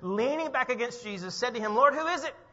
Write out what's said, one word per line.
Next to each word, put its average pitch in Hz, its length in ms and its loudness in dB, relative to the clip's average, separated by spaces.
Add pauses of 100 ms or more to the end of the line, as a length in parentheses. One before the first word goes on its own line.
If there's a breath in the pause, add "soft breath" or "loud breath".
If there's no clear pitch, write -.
leaning 262 500 0
back 254 180 0
against 240 340 -2
Jesus, 190 300 -8
said 247 200 -2
to 233 60 -4
him, 214 140 -2
Lord, 262 200 8
who 311 120 -2
is 330 180 0
it? 311 100 -6 (180)